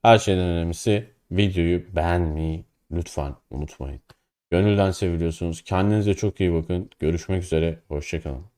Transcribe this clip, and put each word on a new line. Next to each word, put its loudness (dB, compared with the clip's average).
Her 8
şeyden 2
önemlisi 0
videoyu 0
beğenmeyi -2
lütfen -6
unutmayın. -10
Gönülden 2
seviliyorsunuz. -4
Kendinize 2
çok -4
iyi 2
bakın. -2
Görüşmek -2
üzere. 0
Hoşça -6
kalın. -10